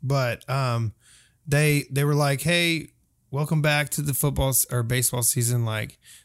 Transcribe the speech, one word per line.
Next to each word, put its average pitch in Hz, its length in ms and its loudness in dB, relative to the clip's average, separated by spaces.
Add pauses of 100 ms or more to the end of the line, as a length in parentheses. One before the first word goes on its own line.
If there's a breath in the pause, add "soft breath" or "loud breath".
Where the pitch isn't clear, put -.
but, 127 460 0
um, 123 420 -2 (560 soft breath)
they, 147 420 2
they 139 140 0
were 147 100 2
like, 143 280 2
Hey, 170 480 0 (420)
welcome 147 300 0
back 147 300 2
to - 100 -4
the 143 120 -2
football 135 360 0
s-, 127 200 2
or 123 140 0
baseball 123 400 -2
season. 120 400 0
Like, 110 340 -4 (280 loud breath)